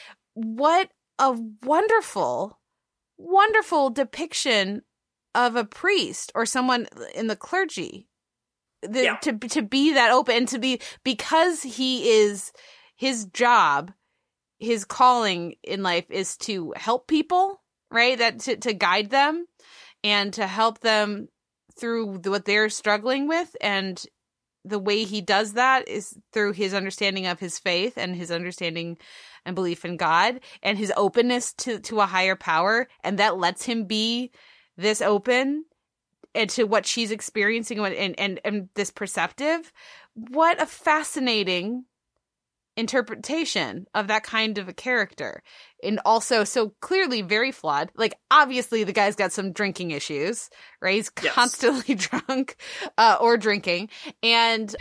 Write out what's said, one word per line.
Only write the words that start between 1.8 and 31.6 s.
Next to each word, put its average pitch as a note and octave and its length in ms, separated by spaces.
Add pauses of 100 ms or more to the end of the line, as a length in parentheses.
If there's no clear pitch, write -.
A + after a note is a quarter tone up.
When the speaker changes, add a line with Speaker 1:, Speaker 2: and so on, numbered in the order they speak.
Speaker 1:
wonderful G4 760
depiction A3+ 880 (540)
of A#3+ 200
a A#3 100
priest E4+ 720
or A3+ 100
someone B3+ 400 (300)
in A3 100
the G#3+ 100
clergy. D#4 720 (760)
The, A#3 200
Speaker 2:
Yeah. - 180
Speaker 1:
to, D4 180
to B3 240
be C4+ 300
that A#3+ 180
open B3 240
and A#3+ 140
to B3+ 100
be, B3+ 200 (240)
because D#4+ 600
he C4 440 (120)
is, G#3 320 (440)
his B3 320
job, F3+ 640 (680)
his A3 260
calling G#3+ 760
in G3 180
life F3 300
is - 280
to F3+ 380
help B3 300
people, F4+ 560 (260)
right? A#3+ 280
That A#3 240
to, - 160
to A#3 160
guide G3+ 360
them D4 380 (560)
and G3+ 300
to G#3+ 120
help A3 360
them G#3+ 480 (500)
through A3+ 400
the, F3 100
what G3 160
they're G#3+ 240
struggling A3 580
with. E4 320
And G3 440 (640)
the G3+ 140
way G#3 240
he G#3 180
does G3+ 320
that B3+ 340
is - 280 (160)
through G#3 220
his F#3+ 220
understanding G3 500
of F3+ 140
his F3 180
faith F#3 400
and F3+ 180
his E3+ 160
understanding E3+ 640 (480)
and F3+ 100
belief F3 280
in F3 140
God F3+ 440 (200)
and G3+ 160
his G3+ 180
openness A#3+ 580
to, A3+ 260